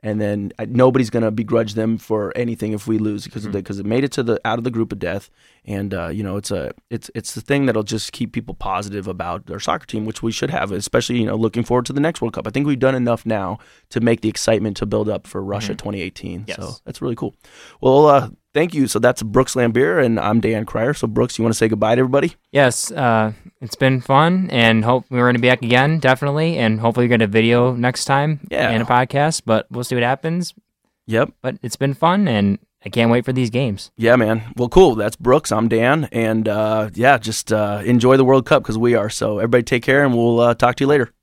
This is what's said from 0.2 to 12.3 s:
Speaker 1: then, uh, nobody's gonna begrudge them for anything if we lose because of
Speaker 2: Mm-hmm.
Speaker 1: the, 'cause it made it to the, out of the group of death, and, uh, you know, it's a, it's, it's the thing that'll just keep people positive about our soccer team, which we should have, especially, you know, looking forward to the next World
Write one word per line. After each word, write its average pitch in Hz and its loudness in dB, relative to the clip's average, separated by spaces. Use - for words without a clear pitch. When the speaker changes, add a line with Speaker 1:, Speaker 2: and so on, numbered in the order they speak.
Speaker 1:
then, 104 -4
uh, 113 -8
nobody's 127 4
gonna 113 0
begrudge 110 -2
them 113 -2
for 107 -4
anything 117 -4
if 104 -8
we 110 0
lose 104 -4
because 104 -12
of 107 -8
Speaker 2:
Mm-hmm. 101 -4
Speaker 1:
the, 95 -6
'cause 98 -10
it 98 -8
made 120 0
it 135 -6
to 135 -4
the, 113 -2
out 117 -2
of 113 -8
the 127 -2
group 113 -4
of 104 -10
death, 90 -8
and, 98 -6
uh, 85 -6
you 98 -6
know, 95 -6
it's 101 -8
a, 90 -6
it's, - -10
it's - -10
the 110 -10
thing 143 -2
that'll 110 0
just 107 -6
keep - -8
people 113 -8
positive 98 -8
about 87 -8
our 78 -8
soccer - -4
team, 110 -6
which - -10
we 117 -2
should - -4
have, 101 -4
especially, 120 -2
you 110 0
know, 98 -4
looking 113 -2
forward 123 0
to - -8
the 143 -2
next 160 -2
World 117 -6